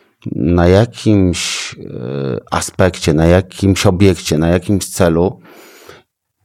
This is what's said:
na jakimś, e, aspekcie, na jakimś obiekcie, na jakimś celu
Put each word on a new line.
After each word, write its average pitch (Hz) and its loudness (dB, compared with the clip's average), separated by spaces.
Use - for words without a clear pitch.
na 87 0
jakimś, 98 0
e, 65 -8
aspekcie, - -2
na 80 2
jakimś 92 2
obiekcie, 92 2
na 80 0
jakimś 90 -2
celu 85 0